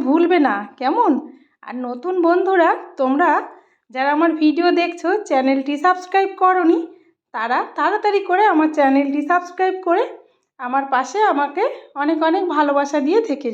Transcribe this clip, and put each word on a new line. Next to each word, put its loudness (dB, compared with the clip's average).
ভুলবে 4
না, -2
কেমন? 2
আর -12
নতুন -6
বন্ধুরা, 2
তোমরা 2
যারা -2
আমার 2
ভিডিও 2
দেখছো, -4
চ্যানেলটি 0
সাবস্ক্রাইব 0
করোনি, 4
তারা -2
তাড়াতাড়ি 0
করে 2
আমার 2
চ্যানেলটি 2
সাবস্ক্রাইব -2
করে 2
আমার -2
পাশে -2
আমাকে -2
অনেক 0
অনেক 0
ভালোবাসা 0
দিয়ে 2
থেকে -6